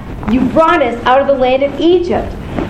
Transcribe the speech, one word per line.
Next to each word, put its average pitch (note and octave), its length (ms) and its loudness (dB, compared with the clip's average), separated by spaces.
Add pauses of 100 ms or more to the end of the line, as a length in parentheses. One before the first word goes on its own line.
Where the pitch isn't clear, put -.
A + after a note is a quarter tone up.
(320)
you B3+ 100 2
brought D#4+ 400 2
us A#3 240 -4
out B3+ 140 4
of C#4 80 0
the C#4 60 4
land C4 300 0
of C#4 180 -4
Egypt." E4+ 520 0 (360)